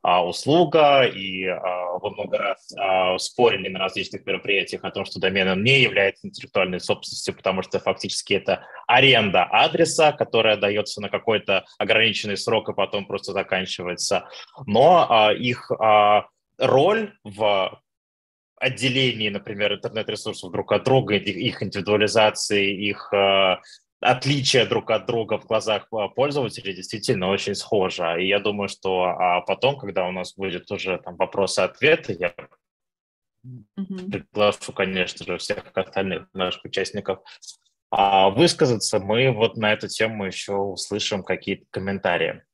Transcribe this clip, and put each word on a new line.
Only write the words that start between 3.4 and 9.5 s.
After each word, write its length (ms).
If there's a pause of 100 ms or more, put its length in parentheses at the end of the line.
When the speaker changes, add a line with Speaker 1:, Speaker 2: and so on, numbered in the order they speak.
Speaker 1:
на 100
различных 460
мероприятиях 600
о 60
том, 140
что 140
домен, 300
он 140
не 180
является 460
интеллектуальной 540
собственностью, 540
потому 280
что 160
фактически 560
это 280 (240)
аренда 580
адреса, 680